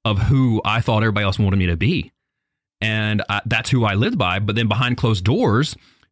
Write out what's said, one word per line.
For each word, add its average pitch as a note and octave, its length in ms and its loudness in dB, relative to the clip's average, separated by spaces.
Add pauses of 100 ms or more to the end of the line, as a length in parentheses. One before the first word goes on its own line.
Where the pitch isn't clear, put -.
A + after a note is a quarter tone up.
of G#2 140 0
who A#2 480 2
I A2 160 0
thought A2 220 0
everybody G#2 220 0
else F#2+ 120 0
wanted G2 200 2
me F#2 100 2
to E2 100 0
be. A#2 340 -2 (720)
And G#2+ 480 -2
I, G#2 160 -2
that's A2+ 240 -4
who A#2+ 160 2
I G2+ 80 0
lived F3 240 0
by. F#2+ 220 0
But G#2 160 -2
then A2+ 120 0
behind B2 300 0
closed A2 260 0
doors C3+ 520 0 (360)